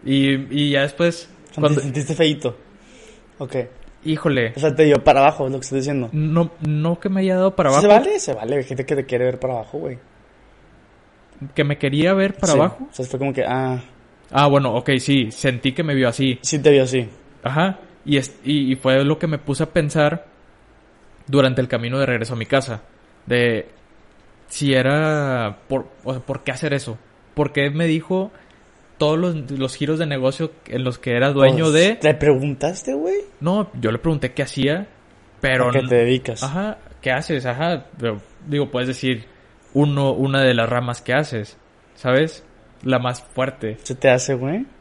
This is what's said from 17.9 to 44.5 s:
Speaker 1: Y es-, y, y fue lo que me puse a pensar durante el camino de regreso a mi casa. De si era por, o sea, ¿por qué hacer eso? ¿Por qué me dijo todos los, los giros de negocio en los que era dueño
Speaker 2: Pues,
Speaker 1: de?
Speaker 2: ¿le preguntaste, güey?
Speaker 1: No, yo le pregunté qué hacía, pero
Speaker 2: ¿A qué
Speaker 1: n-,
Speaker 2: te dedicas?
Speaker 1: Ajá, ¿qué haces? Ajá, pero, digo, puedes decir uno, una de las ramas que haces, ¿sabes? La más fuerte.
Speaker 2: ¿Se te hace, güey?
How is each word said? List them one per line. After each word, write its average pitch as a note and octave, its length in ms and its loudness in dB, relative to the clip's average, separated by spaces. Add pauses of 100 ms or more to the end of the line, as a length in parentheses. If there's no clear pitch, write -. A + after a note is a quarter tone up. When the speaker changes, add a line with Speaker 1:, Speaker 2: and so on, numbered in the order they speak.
Speaker 1:
Y C#3+ 120 2
es-, C3 260 -4
y, C#3 280 0
y C3 40 0
fue C3 280 2
lo D3+ 160 0
que F3 80 -2
me D3+ 100 -2
puse C#3+ 260 -4
a D3+ 80 -2
pensar D3+ 540 0 (1000)
durante C3 340 2
el B2 60 -2
camino B2 320 -4
de C3+ 60 2
regreso A#2+ 280 -2
a A#2 40 -6
mi A2+ 80 -6
casa. B2+ 380 -2 (420)
De A#2+ 420 0 (800)
si C#3 260 -2
era C3+ 840 0 (100)
por, C3+ 200 -4 (160)
o C3 100 -6
sea, B2+ 80 -8
¿por C3 220 -8
qué C#3 80 -4
hacer C#3 220 -4
eso? A#2+ 240 -6 (360)
¿Por C#3+ 180 0
qué C#3+ 180 0
me D#3+ 180 -2
dijo F#3 440 -2 (680)
todos D#3 220 2
los, D#3+ 320 -4
los C3+ 240 -4
giros D#3 240 -2
de E3 60 -2
negocio C3+ 460 -2 (160)
en B2+ 180 -6
los B2 140 -4
que B2 160 -2
era C3 160 2
dueño C#3 340 4
Speaker 2:
Pues, D#3 80 4
Speaker 1:
de? F#3+ 280 4
Speaker 2:
¿le D3+ 120 4
preguntaste, D3 800 0
güey? D#4+ 220 -2 (260)
Speaker 1:
No, G3 280 -2 (120)
yo A2 100 0
le A#2+ 60 -4
pregunté C#3+ 360 -2
qué C#3+ 100 -4
hacía, C#3+ 440 -2 (540)
pero B2+ 280 2
Speaker 2:
¿A - 20 -2
qué C3+ 80 2
Speaker 1:
n-, B2+ 100 -4
Speaker 2:
te B2 60 4
dedicas? B2 480 0
Speaker 1:
Ajá, F#3 340 -6 (240)
¿qué C3+ 100 -2
haces? C3+ 340 -4
Ajá, C#3 420 -4 (120)
pero, A2 220 -4 (260)
digo, D3 240 -2
puedes B2+ 160 -2
decir B2+ 380 -4 (480)
uno, C#3 400 2
una C3+ 300 0
de C3 100 4
las A2+ 160 2
ramas A#2+ 320 -4
que B2 120 -4
haces, B2+ 440 -4 (380)
¿sabes? C3+ 480 0 (400)
La C3 160 0
más B2 220 -4
fuerte. B2+ 600 -6
Speaker 2:
¿Se C3 120 -8
te C3+ 140 4
hace, B2+ 260 2
güey? D3 300 -4 (160)